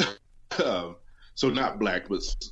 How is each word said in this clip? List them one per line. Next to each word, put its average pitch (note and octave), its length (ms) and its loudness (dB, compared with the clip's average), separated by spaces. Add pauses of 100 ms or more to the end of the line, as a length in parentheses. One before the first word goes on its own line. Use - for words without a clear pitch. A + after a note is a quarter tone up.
(260)
<laughs> - 380 -4
um, F2 320 0 (400)
so C3+ 140 2
not B2 300 0
black, F#2 280 2
but G2 100 0
s-, - 200 -2 (140)